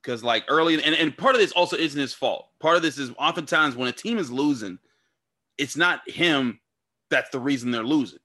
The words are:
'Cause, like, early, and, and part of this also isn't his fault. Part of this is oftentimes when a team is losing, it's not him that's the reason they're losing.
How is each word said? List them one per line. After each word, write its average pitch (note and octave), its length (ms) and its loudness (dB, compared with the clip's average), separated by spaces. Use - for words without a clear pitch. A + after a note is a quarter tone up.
'Cause, A#2 220 -6
like, A2+ 240 2
early, D#3+ 260 4
and, D#3 220 2
and D#3+ 200 0
part B3+ 200 4
of A3+ 40 4
this F#3 120 4
also F3 240 2
isn't D3 240 -2
his C3 120 -4
fault. - 360 -4
Part D#3+ 160 4
of F3 80 4
this C#3+ 160 -2
is C3 180 -6
oftentimes D3+ 600 0
when B2+ 100 -4
a A#2+ 60 -2
team A3+ 260 -4
is C3+ 140 -6
losing, B2 480 -2
it's C#3 200 -6
not E3+ 240 0
him C#3 480 0
that's C#3 220 0
the C#3 80 -6
reason B2 320 -2
they're A2+ 140 -2
losing. C3+ 400 0